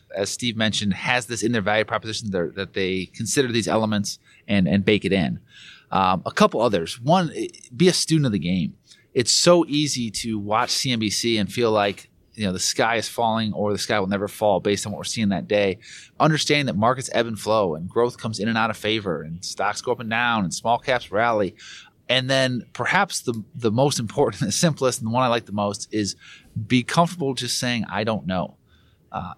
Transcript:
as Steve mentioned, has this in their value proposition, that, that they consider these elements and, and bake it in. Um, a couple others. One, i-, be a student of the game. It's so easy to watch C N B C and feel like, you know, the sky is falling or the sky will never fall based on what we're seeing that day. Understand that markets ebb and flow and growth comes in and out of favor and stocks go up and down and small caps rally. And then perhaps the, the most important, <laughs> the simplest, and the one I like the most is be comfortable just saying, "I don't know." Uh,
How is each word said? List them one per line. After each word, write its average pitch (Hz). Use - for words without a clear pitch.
as 98
Steve 120
mentioned, 107
has 123
this 113
in 113
their 113
value 104
proposition, 107
that, 87
that 92
they 92
consider 123
these 113
elements 107
and, 95
and 98
bake 107
it 90
in. 76
Um, 92
a 98
couple 208
others. 101
One, 160
i-, 110
be 175
a 165
student 160
of 113
the 101
game. 87
It's 127
so 175
easy 135
to 110
watch 107
C -
N 117
B 107
C 117
and 98
feel 117
like, 101
you 107
know, 92
the 92
sky 117
is 107
falling 110
or 104
the 101
sky 107
will 95
never 101
fall 98
based 101
on 104
what 76
we're 85
seeing 110
that 95
day. 101
Understand 147
that 85
markets 123
ebb 117
and 110
flow 104
and 82
growth 120
comes 107
in 104
and 113
out 110
of 104
favor 101
and 82
stocks -
go 123
up 117
and 113
down 113
and 80
small 120
caps 127
rally. 104
And 127
then 131
perhaps 180
the, 113
the 117
most 131
important, 113
<laughs> -
the 98
simplest, 135
and 113
the 113
one 127
I 127
like 117
the 101
most 101
is 104
be 123
comfortable 165
just 120
saying, 120
"I 101
don't 110
know." 92
Uh, 90